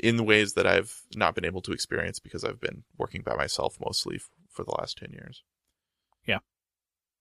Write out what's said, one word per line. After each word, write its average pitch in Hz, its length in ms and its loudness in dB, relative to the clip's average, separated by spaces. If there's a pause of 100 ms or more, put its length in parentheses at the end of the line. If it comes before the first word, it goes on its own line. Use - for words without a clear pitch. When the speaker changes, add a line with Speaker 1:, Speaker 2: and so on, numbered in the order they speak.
Speaker 1:
in 117 240 4
ways 107 300 6
that 95 120 6
I've 92 360 2 (120)
not 95 200 2
been 87 100 -2
able 92 160 -2
to 95 100 -6
experience - 480 -4
because - 240 -10
I've - 160 -4
been - 240 -8 (140)
working - 240 -6
by - 140 -2
myself - 440 -2
mostly - 380 -4
f-, - 120 -16 (200)
for - 160 -10
the - 120 -4
last - 200 -8
ten - 160 -14
years. - 300 -18 (800)
Speaker 2:
Yeah. 98 140 0 (800)